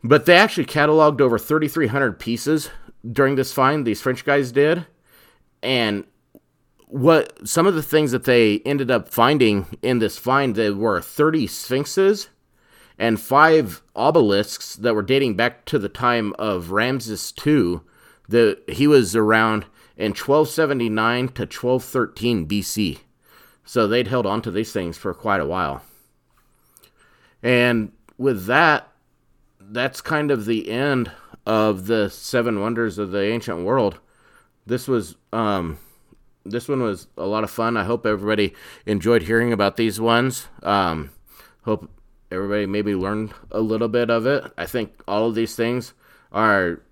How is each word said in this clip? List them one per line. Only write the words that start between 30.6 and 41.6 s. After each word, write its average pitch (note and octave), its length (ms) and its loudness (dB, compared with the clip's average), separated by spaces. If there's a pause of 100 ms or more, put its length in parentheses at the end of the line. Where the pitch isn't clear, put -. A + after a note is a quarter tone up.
end B2 420 -2 (340)
of G#2+ 420 0
the G#2+ 220 0
seven A#2 520 -4
wonders A2+ 360 -2
of G2+ 140 -6
the G2+ 100 -2
ancient G2+ 440 -4
world. G#2+ 340 0 (640)
This B2 220 -6
was, A2 300 -2 (160)
um, G2 440 -2 (680)
this A#2 240 -8
one C3+ 120 -2
was G#2 260 -6 (100)
a E2+ 80 -6
lot G#2+ 180 -2
of G#2 80 -8
fun. A#2 240 -2
I G#2 80 -2
hope A2+ 220 -4
everybody G#2 480 0 (320)
enjoyed G#2+ 380 0
hearing A#2 280 2
about G2+ 240 0
these A2 240 -2
ones. A#2 480 0 (140)
Um, E2+ 500 -2 (520)